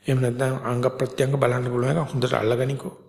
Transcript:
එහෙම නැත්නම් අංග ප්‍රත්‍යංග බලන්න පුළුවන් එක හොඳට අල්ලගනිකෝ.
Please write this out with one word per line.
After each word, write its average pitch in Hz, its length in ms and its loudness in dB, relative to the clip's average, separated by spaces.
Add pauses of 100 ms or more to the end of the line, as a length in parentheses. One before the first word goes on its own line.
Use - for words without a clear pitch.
එහෙම 131 200 0
නැත්නම් 127 400 0
අංග 123 300 -2
ප්‍රත්‍යංග 135 440 -2
බලන්න 123 320 2
පුළුවන් 123 260 0
එක 165 120 2
හොඳට 127 300 -2
අල්ලගනිකෝ. 120 580 0 (160)